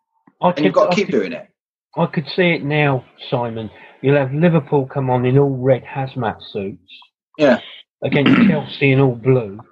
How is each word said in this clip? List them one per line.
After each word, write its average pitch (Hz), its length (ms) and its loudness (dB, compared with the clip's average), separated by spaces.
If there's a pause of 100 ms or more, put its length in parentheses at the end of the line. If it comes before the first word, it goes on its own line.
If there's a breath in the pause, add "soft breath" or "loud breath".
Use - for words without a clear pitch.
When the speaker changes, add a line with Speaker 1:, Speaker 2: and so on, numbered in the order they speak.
(420)
Speaker 1:
I 170 80 2
Speaker 2:
And 175 160 -4
you've - 80 2
Speaker 1:
could, 175 80 2
Speaker 2:
got 156 60 2
to 175 40 0
Speaker 1:
I 180 40 0
Speaker 2:
keep 202 120 0
Speaker 1:
could, 190 60 -8
Speaker 2:
doing 95 200 -2
it. 73 140 -14 (480)
Speaker 1:
I 165 100 0
could 160 300 -6
see 180 140 2
it 160 160 -2
now, 143 400 0 (260)
Simon. 113 400 -6 (300 loud breath)
You'll 139 160 2
have 131 160 -2
Liverpool 151 520 0
come 131 240 -4
on 123 160 0
in 127 120 4
all 139 200 2
red 123 280 0
hazmat 131 520 -8 (140)
suits. 98 400 -10 (460)
Speaker 2:
Yeah. 135 220 4 (440 loud breath)
Speaker 1:
Against 139 380 2
<clears throat> 214 80 6
Chelsea 143 420 0
in 131 80 4
all 127 160 2
blue. 113 440 0 (120)